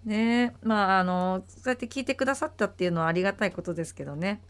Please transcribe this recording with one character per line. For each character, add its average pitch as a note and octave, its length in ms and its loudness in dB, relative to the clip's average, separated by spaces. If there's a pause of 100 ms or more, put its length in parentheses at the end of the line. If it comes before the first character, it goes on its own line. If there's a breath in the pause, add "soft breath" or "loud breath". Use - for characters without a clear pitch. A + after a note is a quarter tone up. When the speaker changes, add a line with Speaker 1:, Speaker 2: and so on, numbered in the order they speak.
Speaker 1:
え G#3+ 40 -4
え。 A#3 360 2
Speaker 2:
ね、 A#3+ 140 -8
ま G3+ 360 4
あ、 - 20 6
あ F#3 40 4
の、 F3+ 440 0
そ - 180 -20
う B3+ 40 0
や B3+ 40 0
っ B3 40 -2
て B3 100 -8
聞 C4+ 140 -6
い B3+ 40 -6
て C4+ 80 0
く C4+ 120 0
だ C4+ 100 0
さ D4+ 100 -4
っ D#4 100 -8
た G#3+ 100 2
っ G3+ 80 -6
て - 100 -2
い F3+ 60 2
う - 20 2
の E3+ 100 0
は D#3+ 60 2
あ E3 40 2
り F3+ 120 0
が G3 100 2
た G3+ 120 -2
い F#3 60 0
こ E3+ 120 -8
と F3 100 -6
で E3 120 -4
す - 100 -16
け C#3 100 -10
ど C#3+ 100 -10
ね。 F#3+ 240 -4 (100)